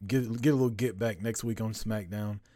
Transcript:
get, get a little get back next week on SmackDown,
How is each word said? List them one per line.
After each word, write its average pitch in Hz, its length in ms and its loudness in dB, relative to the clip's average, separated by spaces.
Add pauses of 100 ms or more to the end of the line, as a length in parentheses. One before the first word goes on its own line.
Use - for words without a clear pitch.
get, 117 360 0
get 139 100 6
a - 40 6
little 127 140 6
get 110 300 -2
back 110 220 0
next 113 220 -2
week 113 180 -2
on 110 120 -2
SmackDown, 104 640 -4 (160)